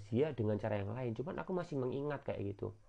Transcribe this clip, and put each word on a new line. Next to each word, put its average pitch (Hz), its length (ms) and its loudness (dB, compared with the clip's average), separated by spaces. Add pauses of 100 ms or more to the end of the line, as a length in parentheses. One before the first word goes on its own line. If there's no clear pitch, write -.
dia 139 240 4
dengan 107 240 2
cara 104 240 2
yang 101 160 -2
lain, 120 240 -2
cuman 131 240 -4
aku 180 80 -6
masih 175 240 -2
mengingat, 139 480 0
kayak 101 320 -2
gitu. 101 160 -4 (180)